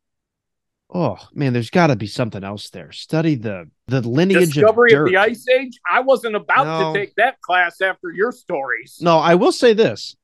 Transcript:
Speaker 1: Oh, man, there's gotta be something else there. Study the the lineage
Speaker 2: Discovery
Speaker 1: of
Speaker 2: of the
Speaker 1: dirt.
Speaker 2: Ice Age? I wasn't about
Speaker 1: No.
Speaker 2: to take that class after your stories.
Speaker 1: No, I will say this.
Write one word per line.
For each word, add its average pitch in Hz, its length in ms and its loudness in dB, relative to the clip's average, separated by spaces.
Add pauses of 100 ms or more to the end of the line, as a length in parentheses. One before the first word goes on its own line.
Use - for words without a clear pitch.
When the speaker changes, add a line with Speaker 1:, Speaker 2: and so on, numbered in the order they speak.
(920)
Speaker 1:
Oh, 143 260 -4 (160)
man, 135 180 -2
there's 120 160 -4
gotta 165 280 2
be 104 100 -8
something 110 360 -8
else 101 280 -12
there. 80 220 -18
Study 156 420 -2
the 104 340 -8 (200)
the 131 140 -2
lineage 170 500 2
Speaker 2:
Discovery 220 400 4
Speaker 1:
of 214 80 6
Speaker 2:
of 156 60 0
the 185 60 0
Speaker 1:
dirt. 190 60 2
Speaker 2:
Ice 226 300 0
Age? 254 320 -2 (100)
I 196 100 2
wasn't 233 360 0
about 185 300 0
Speaker 1:
No. 160 260 -2
Speaker 2:
to 190 60 -2
take 202 180 -8
that 247 240 0
class 175 400 -2
after 185 300 -4
your 196 220 -2
stories. 135 680 -8
Speaker 1:
No, 165 180 4
I 165 160 4
will 226 180 4
say 240 200 2
this. 190 520 -2